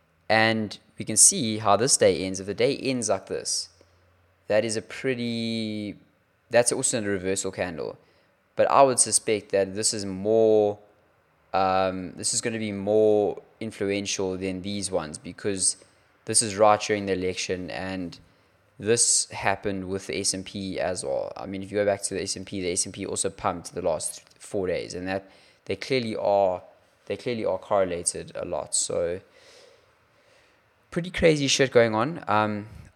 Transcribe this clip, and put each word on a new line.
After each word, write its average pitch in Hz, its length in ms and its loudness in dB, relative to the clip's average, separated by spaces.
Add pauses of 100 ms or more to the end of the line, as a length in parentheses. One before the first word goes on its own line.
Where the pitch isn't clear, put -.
(300)
And 110 480 4 (200)
we 104 80 -10
can 110 120 -2
see 113 400 4
how 104 180 4
this 120 220 2
day 92 260 6
ends. 95 160 -4
If 95 80 -8
the 101 60 -6
day 117 240 2
ends 123 320 -4
like 95 180 -2
this, - 420 -4 (800)
that 110 180 2
is 110 120 -2
a 107 40 -2
pretty, 113 1120 -4 (540)
that's 120 220 6
also 127 280 -2
a 104 40 -4
reversal 95 480 -2
candle. 82 460 -6 (580)
But 107 140 4
I 127 120 8
would 131 180 6
suspect 107 520 0
that 98 240 0
this 107 180 0
is 101 120 -6
more, 104 760 4 (720)
um, 95 640 0
this - 180 -4
is 117 80 -2
gonna 113 160 -4
be 107 140 -4
more 104 720 2 (180)
influential 101 760 -4
than 92 260 -6
these 101 260 -6
ones 80 300 -4
because 95 580 -4 (480)
this 113 160 0
is 104 140 -4
right 104 240 6
during 104 260 -2
the 98 80 0
election 90 560 -4
and 92 480 -8 (640)
this - 500 2
happened 98 580 -2
with 95 200 -6
the - 120 -4
S 98 140 -2
and 95 120 -8
P 95 340 -8
as 90 240 -4
well. 64 340 -4
I - 80 -10
mean, 95 160 -8
if 95 100 -12
you 101 60 -2
go 104 80 2
back 98 180 0
to 98 120 -6
the 87 80 -2
S 95 120 -4
and 92 100 -12
P, 98 160 -8
the 87 100 -2
S 92 140 0
and 95 80 -12
P 98 120 -8
also 95 240 -4
pumped 87 460 -6
the 92 80 -4
last 80 400 -4 (160)
four 95 280 -4
days, 69 280 -4
and 90 120 -8
that 95 220 -6 (360)
they 101 100 -4
clearly 117 400 -4
are, 98 460 2 (460)
they 101 100 -4
clearly 113 280 -6
are 95 120 0
correlated 87 800 -2
a - 100 -6
lot. 85 300 -6
So 87 460 -2 (1700)
pretty 180 180 -4
crazy 151 380 4
shit 131 240 4
going 113 240 6
on. 139 320 0
Um, 107 400 2 (280)